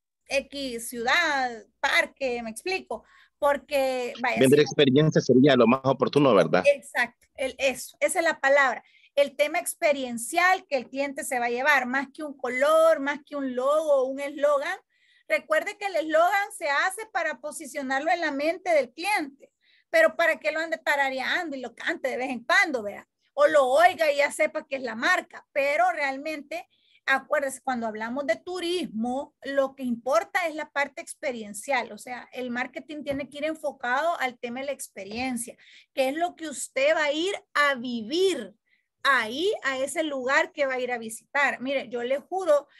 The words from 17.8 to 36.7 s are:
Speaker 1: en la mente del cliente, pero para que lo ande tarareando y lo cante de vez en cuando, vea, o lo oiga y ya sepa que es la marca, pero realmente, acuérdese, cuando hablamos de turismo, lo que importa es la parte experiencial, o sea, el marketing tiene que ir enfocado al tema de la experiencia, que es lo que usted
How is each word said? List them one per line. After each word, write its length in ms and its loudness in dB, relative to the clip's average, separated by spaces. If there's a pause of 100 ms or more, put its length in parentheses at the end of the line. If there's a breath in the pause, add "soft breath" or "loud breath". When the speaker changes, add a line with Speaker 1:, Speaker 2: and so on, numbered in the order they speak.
Speaker 1:
en 80 0
la 100 -2
mente 400 -4
del 220 2
cliente, 580 -6 (400)
pero 240 4
para 240 2
que 140 -2
lo 80 -2
ande 180 -4
tarareando 800 -2
y 40 -10
lo 140 -10
cante 360 -4
de 60 -4
vez 140 -4
en 140 -8
cuando, 400 2
vea, 240 -12 (260)
o 140 6
lo 180 6
oiga 460 4
y 60 -2
ya 120 2
sepa 380 -2
que 80 -6
es 60 -8
la 120 -6
marca, 560 -2
pero 400 2
realmente, 800 -6 (380)
acuérdese, 580 -2
cuando 240 -4
hablamos 400 -6
de 80 -2
turismo, 1080 -6
lo 320 -2
que 80 -14
importa 640 -2
es 80 -6
la 160 -10
parte 320 -4
experiencial, 880 -6
o 80 -16
sea, 340 -14
el 200 -8
marketing 500 -8
tiene 260 -6
que 100 -16
ir 80 -4
enfocado 760 -2
al 180 -4
tema 220 -8
de 60 -8
la 60 -4
experiencia, 840 -8 (360 soft breath)
que 180 0
es 40 -4
lo 220 -4
que 120 -10
usted 460 -2